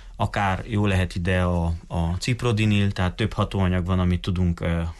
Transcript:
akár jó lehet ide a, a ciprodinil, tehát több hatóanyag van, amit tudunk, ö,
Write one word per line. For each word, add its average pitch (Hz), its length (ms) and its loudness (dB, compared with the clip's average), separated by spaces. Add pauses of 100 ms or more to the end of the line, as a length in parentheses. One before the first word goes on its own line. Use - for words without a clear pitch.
(160)
akár 101 520 -2
jó 104 180 0
lehet 95 300 0
ide 92 260 0
a, 87 240 2 (220)
a 85 220 -2 (100)
ciprodinil, 107 720 2
tehát 90 240 -2
több - 180 -2
hatóanyag 92 520 0
van, 92 140 2
amit 90 220 2
tudunk, 90 380 0
ö, 85 220 -2 (180)